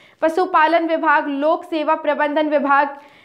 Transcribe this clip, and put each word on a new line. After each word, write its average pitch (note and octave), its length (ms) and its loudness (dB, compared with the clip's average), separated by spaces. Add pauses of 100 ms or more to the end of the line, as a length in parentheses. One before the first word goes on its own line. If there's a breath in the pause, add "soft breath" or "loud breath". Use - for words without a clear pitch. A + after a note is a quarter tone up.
(220 soft breath)
पशुपालन E4 640 2
विभाग, D#4 420 0
लोक D4+ 360 -2
सेवा D#4 300 -2
प्रबंधन D4+ 540 -2
विभाग C#4+ 480 0 (280 soft breath)